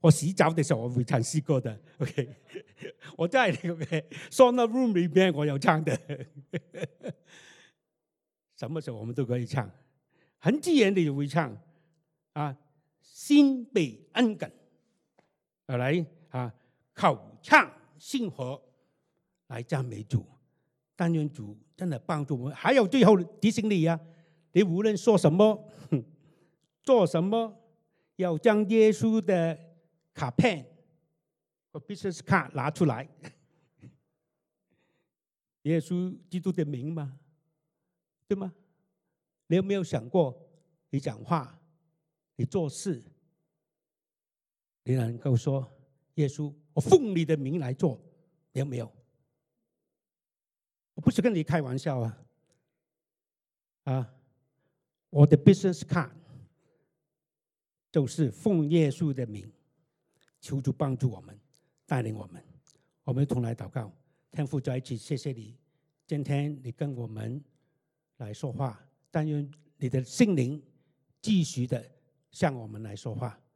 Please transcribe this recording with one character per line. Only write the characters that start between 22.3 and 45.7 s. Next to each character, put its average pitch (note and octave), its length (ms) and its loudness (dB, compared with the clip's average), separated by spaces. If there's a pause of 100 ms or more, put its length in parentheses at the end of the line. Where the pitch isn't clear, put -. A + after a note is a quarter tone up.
我 A#2+ 100 -6
们。 C#3+ 80 -8
还 B3 200 0
有 A#3+ 120 4
最 B3 180 4
后 G3+ 120 10 (240)
提 G#3+ 100 2
醒 A3 200 -2
你 E3 160 2
啊， E3 120 0 (540)
你 F#3 120 6
无 F3+ 180 0
论 G#3+ 140 0
说 A3 200 4
什 D3+ 160 6
么， G#3 380 4 (520)
<laughs> - 600 -20
做 A#3 240 4
什 E3 160 0
么， G#3+ 340 -2 (600)
要 F3 200 -2
将 G#3 320 2
耶 A3 240 6
稣 A3 280 0
的 E3 380 2 (540)
卡 - 200 -4
片 F3 340 2 (1040)
和 D3+ 80 -12
business G3 380 -10
card D#3 340 0
拿 C#3 180 -4
出 D#3+ 140 0
来。 B2+ 240 0 (140)
<laughs> - 100 -20 (2250)
耶 D#3+ 180 0
稣 F3+ 340 -6 (140)
基 F3+ 100 -8
督 F3+ 140 -4
的 F3 120 -2
名 D3 280 -8
吗？ D3 260 -12 (1120)
对 G3+ 80 -2
吗？ F#3+ 160 -12 (920)
你 E3 100 0
有 F#3+ 60 2
没 G3 120 -2
有 G3 80 -2
想 C3 260 -6
过， C#3+ 280 0 (540)
你 C#3 100 -4
讲 B2+ 240 -10
话， D3+ 340 -4 (760)
你 B2 80 -4
做 E3+ 240 -2
事， C3+ 340 -8 (1800)
你 B2 100 0
能 A#2+ 240 -2
够 C3 160 0
说 C3+ 340 -2 (460)